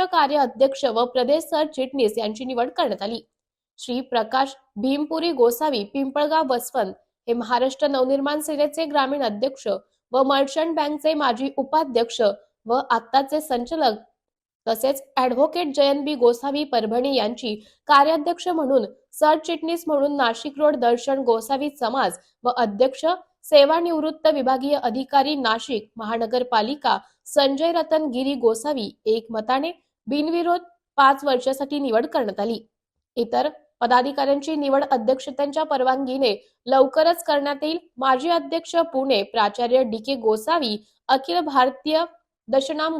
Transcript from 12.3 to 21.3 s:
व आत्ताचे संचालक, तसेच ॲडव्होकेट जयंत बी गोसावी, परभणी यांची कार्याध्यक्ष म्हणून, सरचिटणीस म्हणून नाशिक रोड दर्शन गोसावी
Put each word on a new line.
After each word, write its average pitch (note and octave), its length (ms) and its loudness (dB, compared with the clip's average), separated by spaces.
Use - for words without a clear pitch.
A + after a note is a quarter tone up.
व A#3 140 0
आत्ताचे C4+ 520 0
संचालक, B3 560 -2
तसेच C4 340 -2
ॲडव्होकेट C#4 580 0
जयंत C#4+ 280 2
बी D4+ 120 -4
गोसावी, B3+ 480 2
परभणी B3 520 -2
यांची A3+ 400 -4
कार्याध्यक्ष D#4 580 2
म्हणून, C#4 380 0
सरचिटणीस D#4+ 760 0
म्हणून D4 300 0
नाशिक C4 420 -2
रोड D4+ 160 4
दर्शन A#3+ 440 0
गोसावी B3 500 -2